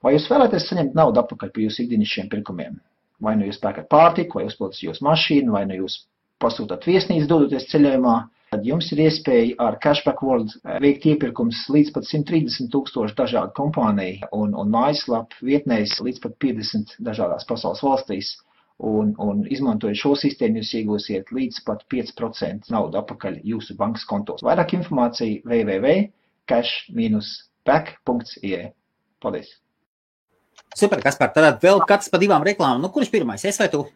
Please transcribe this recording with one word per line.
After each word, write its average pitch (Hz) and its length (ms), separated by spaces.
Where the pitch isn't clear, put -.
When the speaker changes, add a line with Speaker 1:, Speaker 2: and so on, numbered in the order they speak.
Speaker 1:
Vai 135 100
jūs 151 160
vēlaties 233 400
saņemt 160 240
naudu 131 260
atpakaļ 117 340
par 110 100
jūsu 110 200
ikdienišķiem 107 460
pirkumiem? 95 480
Vai 107 140
nu 101 140
jūs 101 100
pērkat - 320
pārtiku, 165 480
vai - 80
uzpildat 98 380
jūsu 82 180
mašīnu, 143 480
vai 101 160
nu 95 160
jūs - 220
pasūtat 113 460
viesnīcu, 170 400
dodoties 139 460
ceļojumā, 131 440
tad 104 100
jums 156 300
ir 147 140
iespēja 123 500
ar 113 240
Cashback 147 400
World, 120 400
eh, - 180
veikt 143 300
iepirkums 120 580
līdz 147 280
pat 135 100
simt 151 240
trīsdesmit 131 420
tūkstoši 120 460
dažādu 120 400
kompāniju 104 800
un, 104 160
un 101 160
mājaslapu 120 800
vietnēs 123 500
līdz 123 220
pat 110 160
piecdesmit 110 600
dažādās 107 500
pasaules - 340
valstīs. 104 540
Un, 107 400
un 104 320
izmantojot 117 480
šo 143 160
sistēmu, 120 480
jūs 110 160
iegūsiet 104 560
līdz 127 320
pat 107 240
pieci 120 240
procenti 104 560
naudu 101 300
atpakaļ 98 420
jūsu 107 320
bankas 110 320
kontos. - 400
Vairāk 175 320
informācija 120 640
w 117 240
w 98 160
w 147 140
cash - 380
back 156 400
punkts 120 380
i 98 100
e. 87 140
Paldies! - 380
Speaker 2:
Super, 202 240
Kaspar, 139 320
tad 151 240
vēl 185 320
katrs 202 180
pa 175 140
divām 175 240
reklāmām. 151 320
Nu, 170 160
kurš 285 160
pirmais, 120 340
es 202 140
vai 208 140
tu? 143 100